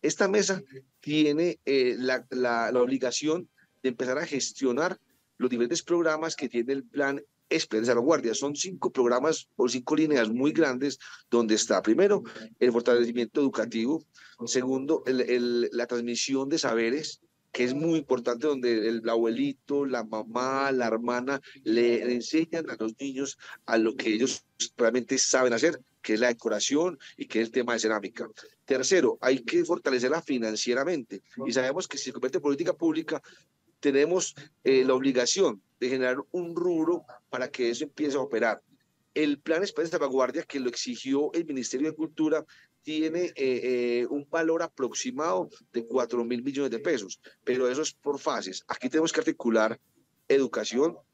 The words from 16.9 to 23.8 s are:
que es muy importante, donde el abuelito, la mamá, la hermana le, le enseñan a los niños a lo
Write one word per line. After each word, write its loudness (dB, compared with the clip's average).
que 0
es 0
muy 0
importante, -2
donde 0
el -2
abuelito, 0
la -4
mamá, -2
la 2
hermana -2
le, 2
le 0
enseñan -2
a -8
los -2
niños -6
a 0
lo 2